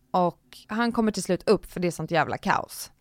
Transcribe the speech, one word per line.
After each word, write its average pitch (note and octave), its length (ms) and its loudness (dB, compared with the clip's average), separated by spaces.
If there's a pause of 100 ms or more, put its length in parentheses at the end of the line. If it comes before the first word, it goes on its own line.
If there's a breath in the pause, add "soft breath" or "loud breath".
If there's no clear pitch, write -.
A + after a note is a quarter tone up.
(100)
och - 480 0 (100)
han A#3 240 -2
kommer A3 200 2
till F#3+ 100 -6
slut - 260 -2
upp - 240 2
för - 80 -10
det F3 60 0
är E3+ 60 0
sånt D#3+ 180 -8
jävla D3+ 280 0
kaos. - 520 -2 (100)